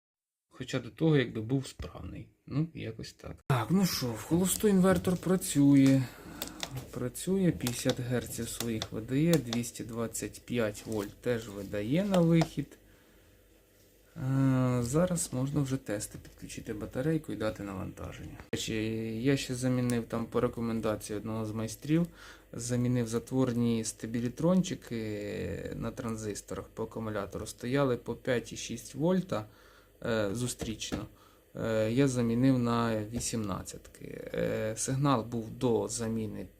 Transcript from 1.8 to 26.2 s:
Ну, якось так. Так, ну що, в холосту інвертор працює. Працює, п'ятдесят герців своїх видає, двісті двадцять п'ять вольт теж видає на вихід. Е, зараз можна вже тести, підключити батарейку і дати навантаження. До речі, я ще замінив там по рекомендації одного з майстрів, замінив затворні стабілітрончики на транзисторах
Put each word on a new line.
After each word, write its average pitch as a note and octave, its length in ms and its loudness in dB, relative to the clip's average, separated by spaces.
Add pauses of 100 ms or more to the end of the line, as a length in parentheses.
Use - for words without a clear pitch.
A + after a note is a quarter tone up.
Ну, D3+ 260 -2
якось A2 400 -10
так. - 220 -14 (120)
Так, A#2+ 220 0
ну F#3 160 4
що, C3+ 220 -2
в A2 140 -6
холосту F3+ 460 2
інвертор F#3 500 4
працює. C#3 880 6 (880)
Працює, F3 600 2
п'ятдесят B2 480 0
герців A#2 500 -4
своїх A2+ 420 -4
видає, C3 420 2
двісті A#2+ 500 0
двадцять A2+ 600 -6
п'ять A2 400 0
вольт A2 360 -4
теж A#2 280 -2
видає G#2 540 -2
на G3 160 4
вихід. E3 580 4 (1400)
Е, C3 640 4
зараз E3 520 0
можна C#3 280 0
вже C3+ 160 0
тести, - 460 -6
підключити - 500 -12
батарейку B2 600 -2
і - 20 -4
дати G#2+ 280 -4
навантаження. F#2 760 -8
До - 140 -16
речі, - 220 -4 (500)
я C#3 140 4
ще C3 180 -4
замінив B2 480 2
там A#2 220 -4
по A#2 160 0
рекомендації A2+ 760 -2
одного A2 280 -4
з G#2+ 60 -4
майстрів, C#3+ 560 0 (460)
замінив B2 540 0
затворні A#2 760 2
стабілітрончики A2 1900 -2
на A2 160 -4
транзисторах A2 760 -6